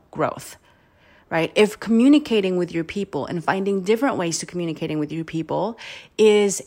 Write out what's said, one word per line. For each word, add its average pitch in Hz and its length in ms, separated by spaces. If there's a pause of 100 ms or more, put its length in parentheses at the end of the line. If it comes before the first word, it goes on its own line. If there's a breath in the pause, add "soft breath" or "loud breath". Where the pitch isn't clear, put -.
growth, - 480 (720 soft breath)
right? 165 240
If 208 260
communicating 226 800
with 175 140
your 165 120
people 165 440
and 170 160
finding 196 380
different 226 360
ways 170 220
to - 80
communicating 160 500
with 151 140
your 160 120
people 160 540 (400 loud breath)
is 208 500